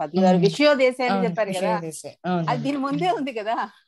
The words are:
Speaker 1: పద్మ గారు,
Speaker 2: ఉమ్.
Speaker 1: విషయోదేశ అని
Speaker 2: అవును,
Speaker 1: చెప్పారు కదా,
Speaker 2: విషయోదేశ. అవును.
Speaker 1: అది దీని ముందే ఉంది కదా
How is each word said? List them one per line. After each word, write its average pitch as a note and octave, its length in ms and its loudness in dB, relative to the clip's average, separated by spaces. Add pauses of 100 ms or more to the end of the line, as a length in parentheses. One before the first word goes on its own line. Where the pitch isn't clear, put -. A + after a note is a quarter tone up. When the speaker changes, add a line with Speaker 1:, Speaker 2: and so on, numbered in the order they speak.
Speaker 1:
పద్మ E3 220 0
గారు, F#3 120 6
Speaker 2:
ఉమ్. F3 80 4
Speaker 1:
విషయోదేశ C4 580 4
అని B3 80 0
Speaker 2:
అవును, F#3+ 200 0
Speaker 1:
చెప్పారు G3+ 200 -2
కదా, F#3+ 100 -4
Speaker 2:
విషయోదేశ. F3+ 420 -4 (240)
అవును. F3 240 0
Speaker 1:
అది A#3+ 120 -2
దీని C#4 160 -4
ముందే C#4 340 -2
ఉంది C#4+ 220 -4
కదా A3 360 -4 (180)